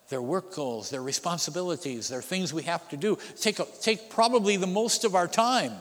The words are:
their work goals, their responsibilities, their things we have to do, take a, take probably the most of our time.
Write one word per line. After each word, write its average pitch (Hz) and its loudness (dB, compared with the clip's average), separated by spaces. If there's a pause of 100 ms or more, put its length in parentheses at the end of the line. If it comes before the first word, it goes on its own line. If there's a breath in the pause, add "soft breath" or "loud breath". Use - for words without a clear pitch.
their 131 -4
work 180 -2
goals, 117 -6
their 131 -6
responsibilities, 156 -4
their 127 -4
things 185 -2
we 156 -4
have 165 -4
to 143 -8
do, 196 0 (200 loud breath)
take - 0
a, 208 -4 (160)
take - 0
probably 226 4
the 185 0
most 220 2
of 208 2
our 180 4
time. 226 2